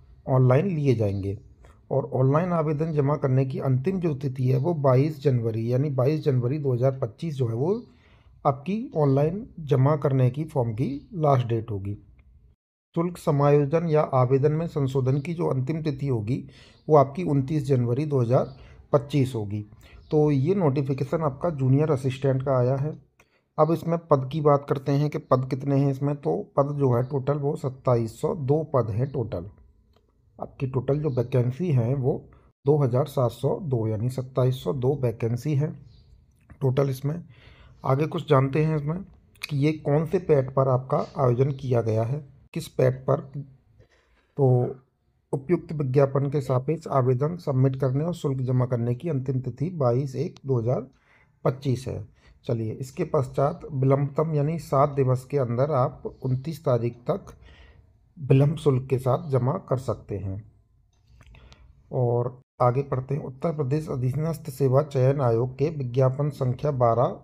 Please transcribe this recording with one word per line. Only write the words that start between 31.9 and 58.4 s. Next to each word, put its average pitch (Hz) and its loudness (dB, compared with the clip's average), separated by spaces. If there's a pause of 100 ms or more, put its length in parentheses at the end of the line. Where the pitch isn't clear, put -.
वो 139 0 (480)
दो 147 4
हज़ार 131 2
सात 120 0
सौ 143 -2
दो, 123 -2
यानी 110 -2
सत्ताईस 131 -2
सौ - -2
दो 127 0
वैकेंसी 120 -2
है 151 0 (880)
टोटल 135 0
इसमें। 139 -4 (680)
आगे 135 0
कुछ 151 -6
जानते 135 4
हैं 156 0
इसमें 156 -4 (400)
कि 147 -6
ये 147 2
कौन 151 0
से 180 -2
पैड 139 2
पर 135 2
आपका 131 0 (200)
आयोजन 131 2
किया 127 -2
गया 110 0
है, 131 -4 (340)
किस 165 -8
पैड 127 2
पर। 135 -2 (1160)
तो 139 4 (880)
उपयुक्त 170 -2
विज्ञापन 139 2
के 143 -2
सापेक्ष 135 -2
आवेदन 131 2
सबमिट 131 2
करने 135 0
और 175 -2
शुल्क 135 -4
जमा 127 0
करने 120 -2
की 170 -8
अंतिम 135 -2
तिथि 127 -6
बाईस 131 0
एक 170 -6
दो 131 0
हज़ार 135 -2 (580)
पच्चीस 127 -2
है। 101 -8 (420)
चलिए, 113 -4
इसके 135 -8
पश्चात 143 -2
विलंबतम 139 0
यानी 151 0
सात 143 2
दिवस 127 0
के 143 -4
अंदर 127 0
आप 131 -2 (200)
उनतीस 131 -4
तारीख 120 0
तक - -4 (840)
विलंब 143 4